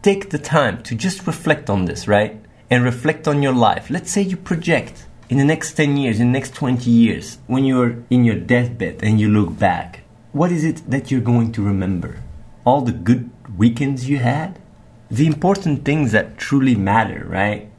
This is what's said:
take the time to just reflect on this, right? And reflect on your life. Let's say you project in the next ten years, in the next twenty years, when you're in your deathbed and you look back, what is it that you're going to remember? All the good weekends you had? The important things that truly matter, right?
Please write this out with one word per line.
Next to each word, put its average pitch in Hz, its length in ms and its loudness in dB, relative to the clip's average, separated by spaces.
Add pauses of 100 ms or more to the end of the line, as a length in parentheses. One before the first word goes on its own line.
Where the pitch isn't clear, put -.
take 196 280 0
the 147 100 -4
time 139 440 0
to 117 120 -8
just 175 320 -4
reflect 160 420 -2
on 98 160 2
this, - 220 -6
right? 104 320 2 (300)
And 123 140 4
reflect 123 440 -2
on 143 160 2
your 135 100 2
life. 117 360 2
Let's 170 220 -6
say 202 100 0
you 185 160 -2
project - 680 -4 (220)
in 127 100 0
the 139 60 4
next 156 300 0
ten 143 240 0
years, 117 220 0
in 120 80 4
the 127 120 2
next - 140 -12
twenty 123 360 -2
years, 117 580 2
when 135 180 0
you're 123 320 2 (120)
in 123 140 4
your 113 120 4
deathbed 107 680 -2
and 107 160 4
you 107 80 2
look 104 320 2
back, 87 420 -2 (300)
what 170 200 0
is 160 120 0
it 160 260 -4
that 135 220 -4
you're 131 80 0
going 117 320 2
to 107 120 -4
remember? 95 560 -2 (440)
All 135 180 2
the 117 100 -2
good 117 380 0 (280)
weekends 123 500 0
you 143 120 0
had? 147 400 -2 (520)
The 131 160 2
important 165 560 0
things 139 280 0
that - 260 0
truly 135 380 2
matter, 98 520 0
right? 104 400 -4 (120)